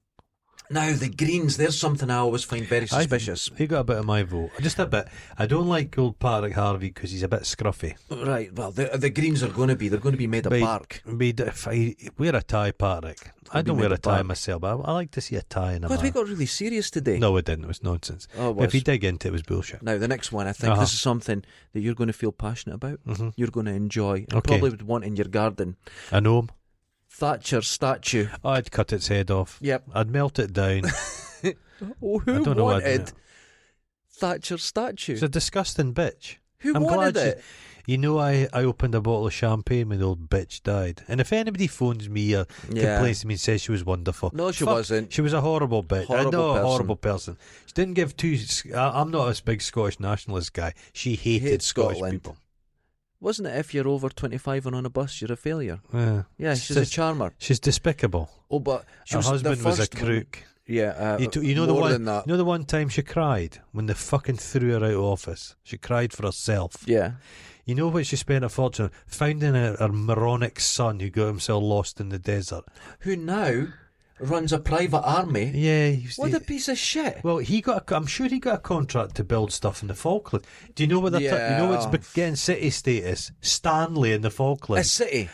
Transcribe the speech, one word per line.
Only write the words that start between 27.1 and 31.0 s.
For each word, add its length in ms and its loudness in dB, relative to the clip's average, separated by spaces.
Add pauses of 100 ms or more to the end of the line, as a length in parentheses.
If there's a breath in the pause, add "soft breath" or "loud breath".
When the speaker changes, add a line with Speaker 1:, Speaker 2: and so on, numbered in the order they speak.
Speaker 1:
Thatcher 480 0
statue. 680 0 (140)
Speaker 2:
I'd 280 0
cut 220 0
its 160 -2
head 200 2
off. 320 0
Speaker 1:
Yep. 220 0 (100)
Speaker 2:
I'd 160 2
melt 300 0
it 140 0
down. 320 2
Speaker 1:
<laughs> 680 -4 (480 loud breath)